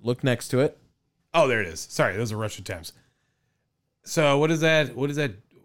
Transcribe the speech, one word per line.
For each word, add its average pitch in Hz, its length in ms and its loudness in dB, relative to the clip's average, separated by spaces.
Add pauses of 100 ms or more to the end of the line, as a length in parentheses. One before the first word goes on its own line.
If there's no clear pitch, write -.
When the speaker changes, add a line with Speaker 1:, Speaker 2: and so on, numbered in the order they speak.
Speaker 1:
Look 120 240 -2
next 123 240 0
to 127 120 2
it. 151 160 0 (560)
Speaker 2:
Oh, 160 160 4
there 117 120 2
it 98 80 -2
is. 80 120 -12 (100)
Sorry, 110 260 0
those 110 160 -4
are 107 40 -6
rush 107 220 -6
attempts. 90 340 -12 (1120)
So 143 360 2
what 156 120 2
is 165 100 0
that? 156 340 2
What 135 160 -2
is 143 60 -6
that? 143 160 -2 (320)